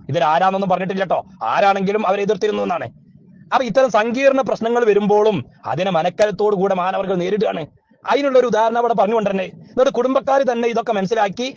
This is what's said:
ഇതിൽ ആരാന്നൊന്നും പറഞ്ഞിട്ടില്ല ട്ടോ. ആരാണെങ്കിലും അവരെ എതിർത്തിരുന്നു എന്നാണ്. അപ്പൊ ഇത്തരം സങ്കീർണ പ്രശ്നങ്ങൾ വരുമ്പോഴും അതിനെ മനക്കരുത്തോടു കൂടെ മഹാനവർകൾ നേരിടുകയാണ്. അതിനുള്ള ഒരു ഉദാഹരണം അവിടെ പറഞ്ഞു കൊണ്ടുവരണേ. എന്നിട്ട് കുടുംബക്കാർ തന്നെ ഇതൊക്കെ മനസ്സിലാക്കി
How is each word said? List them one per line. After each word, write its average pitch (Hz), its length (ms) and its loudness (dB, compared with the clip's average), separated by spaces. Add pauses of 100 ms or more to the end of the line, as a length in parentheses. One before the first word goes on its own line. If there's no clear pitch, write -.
(100)
ഇതിൽ 165 120 0 (100)
ആരാന്നൊന്നും 190 400 2
പറഞ്ഞിട്ടില്ല 190 320 -2
ട്ടോ. 160 140 -2 (340)
ആരാണെങ്കിലും 196 560 2
അവരെ 202 180 0
എതിർത്തിരുന്നു 208 400 -2
എന്നാണ്. 165 200 -4 (680)
അപ്പൊ 254 160 0
ഇത്തരം 254 280 2
സങ്കീർണ 262 520 2
പ്രശ്നങ്ങൾ 233 420 0
വരുമ്പോഴും 208 460 2 (360)
അതിനെ 185 240 -2
മനക്കരുത്തോടു 202 640 0
കൂടെ 196 200 2
മഹാനവർകൾ 185 420 -2
നേരിടുകയാണ്. 190 400 -2 (480)
അതിനുള്ള 269 320 2
ഒരു 247 100 0
ഉദാഹരണം 226 300 2
അവിടെ 233 180 2
പറഞ്ഞു 214 180 2
കൊണ്ടുവരണേ. 196 280 -2 (260)
എന്നിട്ട് 262 260 2
കുടുംബക്കാർ 262 440 0 (100)
തന്നെ 233 200 -2
ഇതൊക്കെ 220 260 -2
മനസ്സിലാക്കി 208 480 -2 (100)